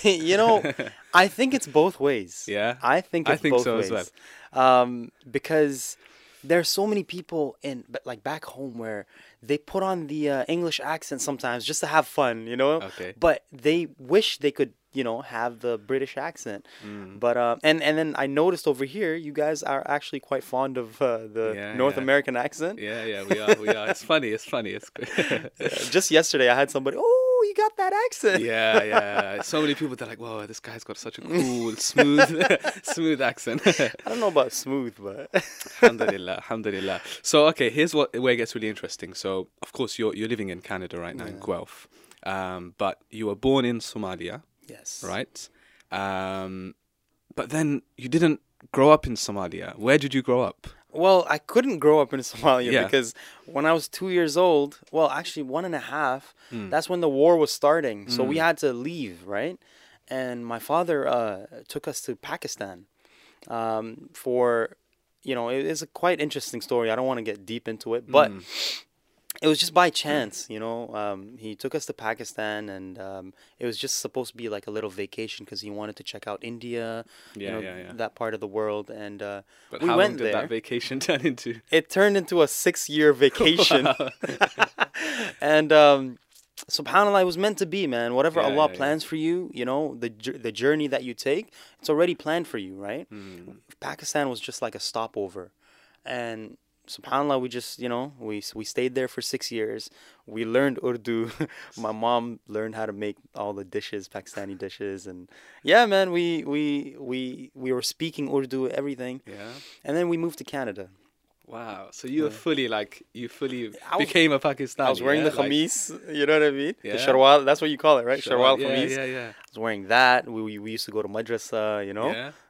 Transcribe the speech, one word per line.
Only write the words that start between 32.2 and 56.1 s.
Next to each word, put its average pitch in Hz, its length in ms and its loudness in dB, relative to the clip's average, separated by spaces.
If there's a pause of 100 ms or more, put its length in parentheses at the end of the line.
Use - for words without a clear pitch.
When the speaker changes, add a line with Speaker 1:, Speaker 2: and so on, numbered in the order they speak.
Speaker 2:
<laughs> - 100 -12
smooth 160 380 0
accent." 117 420 -2
<laughs> - 40 4
Speaker 1:
I 147 260 4 (140)
don't 233 140 -4
know 214 80 2
about 143 240 2
smooth, 131 460 -6
but 101 340 -12
<laughs> - 500 -4
Speaker 2:
Alhamdulillah, 110 540 4
alhamdulillah. 98 640 -4 (220)
So, 151 260 6
okay, 135 220 2
here's 151 240 0
what, 143 240 0
where 127 140 2
it 120 40 2
gets 117 180 -4
really 107 160 -4
interesting. 92 440 -10
So, 95 340 -6 (140)
of - 100 -12
course, - 260 -6
you're, 110 180 0
you're 110 120 -4
living 107 200 -4
in 87 140 -10
Canada 90 360 -8
right 85 160 -10
now, - 120 -10
in 101 80 -12
Speaker 1:
Yeah. 98 120 -16
Speaker 2:
Guelph. - 420 -8 (360)
Um, 92 540 -8
but 98 200 -2 (120)
you 110 160 -6
were 101 100 -2
born 135 280 4
in 120 160 0
Somalia. 92 640 -10 (240)
Speaker 1:
Yes. - 400 -16
Speaker 2:
Right? - 420 -8 (420)
Um, 95 840 -6 (600)
but - 160 -6
then 151 300 0 (160)
you 123 140 -10
didn't 160 300 4 (320)
grow 143 180 8
up 156 160 8
in 120 80 -4
Somalia. 90 640 -8
Where 123 180 4
did 139 160 0
you 135 100 0
grow 123 200 2
up? - 240 -6 (240)
Speaker 1:
Well, 180 380 6
I 151 100 0
couldn't 247 400 2
grow 151 220 6
up 131 120 0
in 135 80 -2
<laughs> - 120 -10
Somalia 123 400 4
Speaker 2:
Yeah. 117 120 4
Speaker 1:
because 120 300 2 (320)
when 143 180 -2
I 160 80 6
was 160 160 0
two 190 220 -6
years 165 260 2
old, 151 440 4 (120)
well, 156 160 4
actually 147 360 -8
one 147 200 -6
and 175 100 -6
a 139 40 -2 (180)
half, 139 380 -4 (180)